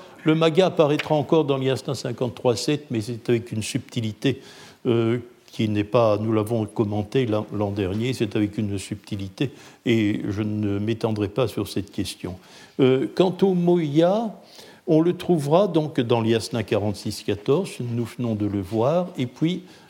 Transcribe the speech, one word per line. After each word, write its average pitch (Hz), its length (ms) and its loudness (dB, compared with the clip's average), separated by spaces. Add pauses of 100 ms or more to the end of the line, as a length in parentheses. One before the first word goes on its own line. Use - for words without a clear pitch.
(240)
le 160 120 4
Maga 165 320 4
apparaîtra 156 480 2
encore 151 280 2
dans 139 140 0
l'Yasna 135 380 -2
cinquante-trois 123 600 -2
sept, 147 360 -2
mais 113 100 -2
c'est 113 260 -8
avec 120 240 0
une 110 120 -4
subtilité, 117 800 -4 (440)
euh, 117 340 2 (320)
qui 113 160 -2
n'est 104 160 0
pas, 107 340 2
nous 110 140 -2
l'avons 110 340 0
commenté 104 600 -2
l'an, 107 260 -2
l'an 101 200 -2
dernier, 104 420 -2
c'est 117 240 -4
avec 104 200 -2
une 101 200 -4
subtilité, 101 720 -8 (360)
et 110 440 2
je 101 120 -4
ne 104 380 -2
m'étendrai 110 480 -2
pas 117 220 -2
sur 104 180 -6
cette - 240 -6
question. 90 460 -8 (420)
Euh, 131 340 4
quant 180 280 2
au 190 140 4
Moya, 175 760 2 (540)
on 160 140 6
le 175 160 2
trouvera 170 500 2
donc 156 320 0
dans 117 220 2
l'Yasna 113 420 0
quarante-six 104 600 -2
quatorze, 135 480 0 (100)
nous 120 240 -4
venons 113 300 -4
de 104 100 -2
le 98 160 -2
voir, 120 460 0 (100)
et 127 80 -2
puis, 170 380 -4 (260)